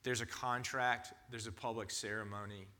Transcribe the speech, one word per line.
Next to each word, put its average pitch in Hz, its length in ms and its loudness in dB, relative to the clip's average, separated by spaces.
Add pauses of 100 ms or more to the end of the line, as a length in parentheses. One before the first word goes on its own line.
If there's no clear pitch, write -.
There's 123 180 2
a 117 40 0
contract, 123 880 2 (160)
there's 113 160 -6
a 113 60 -6
public 113 400 -2
ceremony. 101 720 -4 (140)